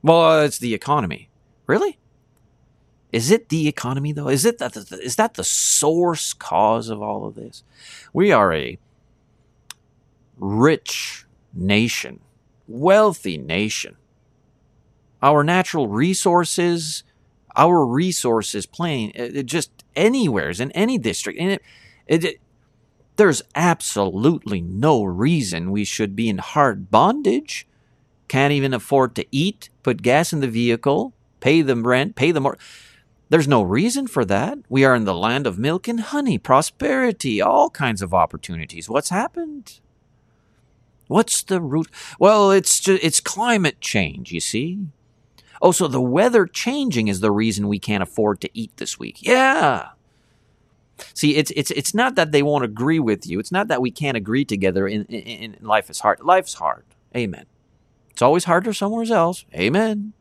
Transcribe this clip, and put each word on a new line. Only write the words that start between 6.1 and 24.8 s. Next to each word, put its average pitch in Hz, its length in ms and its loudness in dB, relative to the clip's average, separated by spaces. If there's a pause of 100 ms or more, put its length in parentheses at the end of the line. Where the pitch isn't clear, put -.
cause 110 560 0
of 104 120 -8
all 104 240 -8
of 104 80 -12
this? 110 300 -20 (500)
We 196 180 4
are 101 220 6
a 67 240 -4 (1600)
rich 110 880 -2 (260)
nation, 101 680 -2 (480)
wealthy 165 720 2
nation. 87 580 -6 (1300)
Our 147 200 6
natural 170 440 0
resources, 170 1160 0 (520)
our 165 280 6
resources 120 840 -2
playing, 139 500 -6
uh, 120 220 -8
uh, - 20 -6
just 147 300 -4 (240)
anywheres 123 640 0
in - 140 -4
any 220 260 0
district. 104 400 -6
And 185 140 -2
it, - 100 -8 (420)
it, 165 180 0
it, 165 180 -6 (720)
there's 185 260 4 (140)
absolutely 110 1080 -2
no 107 420 0